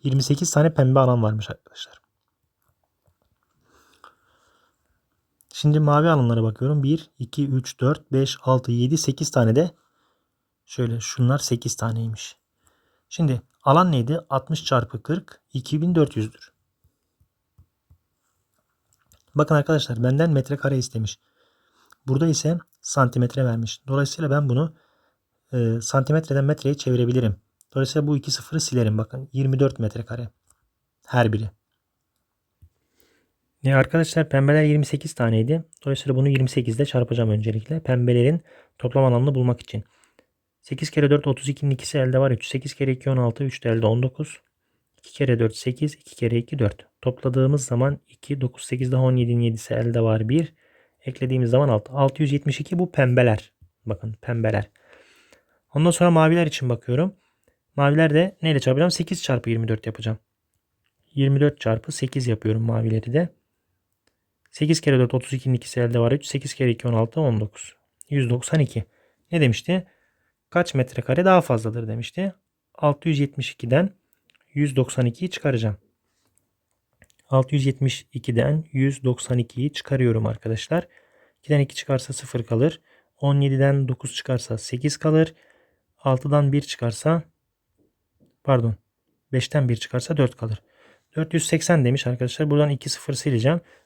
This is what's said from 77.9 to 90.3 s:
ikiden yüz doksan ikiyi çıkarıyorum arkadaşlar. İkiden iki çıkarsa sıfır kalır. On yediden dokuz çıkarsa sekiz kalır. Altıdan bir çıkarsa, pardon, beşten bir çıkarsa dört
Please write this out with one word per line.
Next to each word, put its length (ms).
ikiden 580
yüz 320
doksan 340
ikiyi 360
çıkarıyorum 520
arkadaşlar. 600
İkiden 200
iki 160
çıkarsa 380
sıfır 300
kalır. 380
On 240
yediden 460
dokuz 280
çıkarsa 420
sekiz 400
kalır. 360
Altıdan 540
bir 100
çıkarsa, 600
pardon, 320
beşten 360
bir 60
çıkarsa 420
dört 200